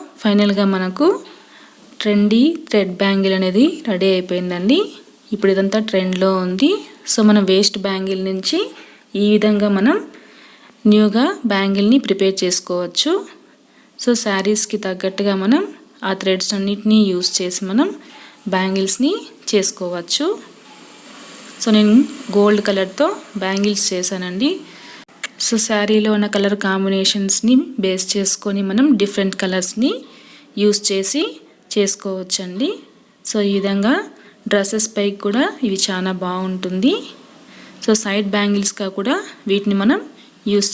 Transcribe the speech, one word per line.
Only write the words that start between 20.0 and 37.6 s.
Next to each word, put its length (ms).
So, 140
నేను 180
గోల్డ్ 300
కలర్‌తో 400
బ్యాంగిల్స్ 500
చేశానండి. 580
So, 80
శారీలో 520
ఉన్న 180
కలర్ 220
కాంబినేషన్స్ని 880
బేస్ 300
చేసుకొని 560
మనం 160
డిఫరెంట్ 420
కలర్స్ని 480
యూజ్ 180
చేసి 320
చేసుకోవచ్చండి. 960
So, 60
ఈ 80
విధంగా 360
డ్రెస్సెస్ 460
పైకి 300
కూడా 180
ఇవి 220
చాలా 240
బాగుంటుంది. 680